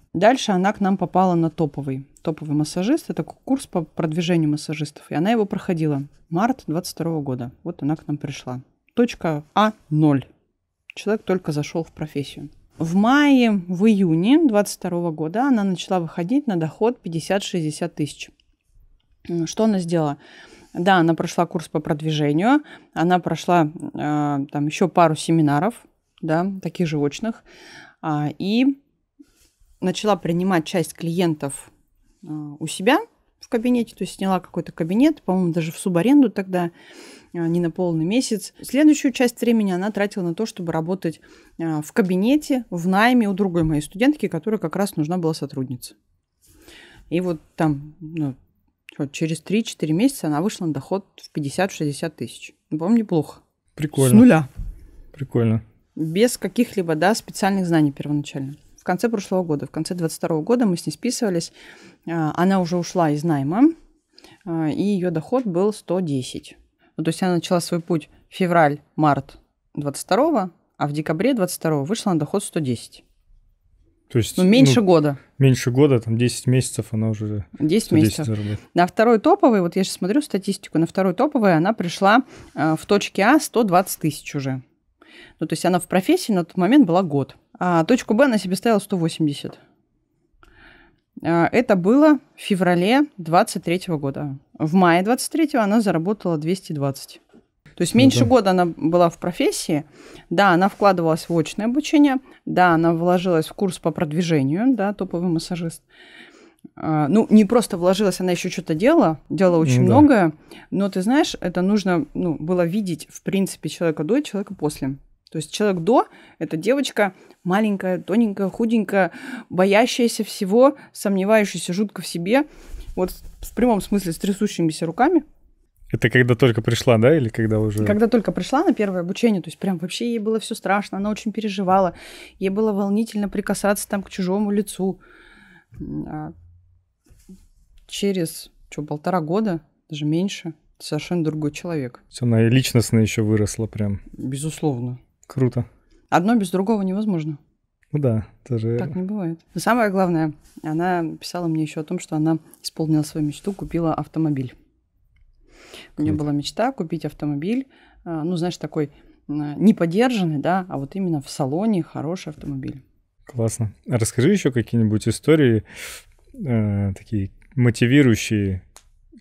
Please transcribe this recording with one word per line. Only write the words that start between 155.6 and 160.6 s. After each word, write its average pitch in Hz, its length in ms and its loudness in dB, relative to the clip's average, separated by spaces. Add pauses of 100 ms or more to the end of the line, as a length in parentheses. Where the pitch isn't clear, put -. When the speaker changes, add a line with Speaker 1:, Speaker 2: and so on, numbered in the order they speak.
Speaker 1:
У - 40 -4
неё 151 100 0
Speaker 2:
Круто. 151 140 -2
Speaker 1:
была 147 80 -2
мечта 208 400 -4
купить 165 320 -8
автомобиль, 156 640 -6 (360)
а, 160 220 -6
ну, 180 100 -2
знаешь, 165 220 -4
такой, 151 340 -6 (380)
а, 147 260 -6
не 208 180 4
подержанный, 180 680 0
да, 180 280 -2